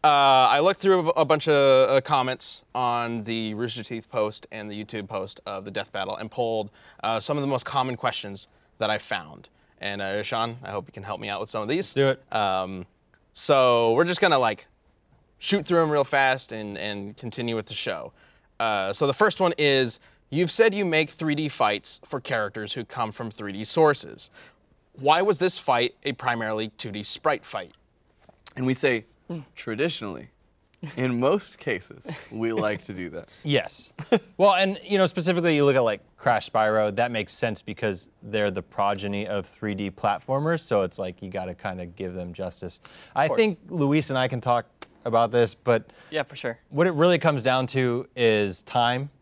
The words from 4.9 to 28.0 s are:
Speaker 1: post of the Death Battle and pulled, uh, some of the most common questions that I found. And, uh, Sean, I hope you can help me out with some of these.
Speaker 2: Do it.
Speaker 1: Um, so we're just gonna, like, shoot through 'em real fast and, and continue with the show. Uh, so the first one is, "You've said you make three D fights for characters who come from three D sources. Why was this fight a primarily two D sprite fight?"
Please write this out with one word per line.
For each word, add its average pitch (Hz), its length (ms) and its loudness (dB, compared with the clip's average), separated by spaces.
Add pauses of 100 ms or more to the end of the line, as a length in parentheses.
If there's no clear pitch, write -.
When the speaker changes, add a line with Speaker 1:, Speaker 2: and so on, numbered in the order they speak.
Speaker 1:
post 98 400 -8
of 98 180 -10
the 104 60 -12
Death 101 200 -6
Battle 95 260 -6
and 110 120 -10
pulled, 113 400 -4 (340)
uh, 110 180 0
some 147 160 0
of 143 40 -2
the 139 60 -2
most 131 180 0
common 127 300 -2
questions 101 520 -6 (300)
that 107 140 0
I 107 80 0
found. 80 500 -10 (320)
And, 101 220 -6
uh, 101 180 -2
Sean, 117 420 -4
I 95 60 -12
hope 98 180 -8
you - 60 -20
can 101 80 -14
help 101 180 -8
me 110 80 -10
out 101 120 -6
with 107 100 -6
some 110 140 -2
of 107 40 -6
these. 160 280 -2
Speaker 2:
Do 139 140 4
it. 131 120 -2 (140)
Speaker 1:
Um, 95 500 -2 (480)
so 123 600 4
we're 156 120 4
just 175 160 2
gonna, 170 160 4
like, 113 300 0 (720)
shoot 202 260 0
through 175 160 4
'em 160 80 2
real 147 140 2
fast 131 480 2
and, 107 260 -8
and 104 400 -8
continue 117 380 -6
with 107 100 -6
the - 80 -12
show. 78 400 -6 (460)
Uh, 101 340 0
so 147 140 2
the 139 60 2
first - 280 -2
one 175 160 2
is, 135 420 2 (300)
"You've 160 220 0
said 226 240 0
you 208 100 -2
make 156 240 0
three 156 260 -4
D 151 140 -4
fights - 560 -2
for 135 140 -8
characters 107 540 -6
who 117 120 -8
come 113 260 -6
from 113 200 -10
three 101 220 -10
D 104 120 -8
sources. - 640 2 (640)
Why 156 300 2
was 202 160 2
this 180 180 2
fight 123 460 2
a 143 80 -4
primarily 113 680 -4
two 110 140 -8
D 104 100 -8
sprite - 420 -2
fight?" 92 280 -10 (840)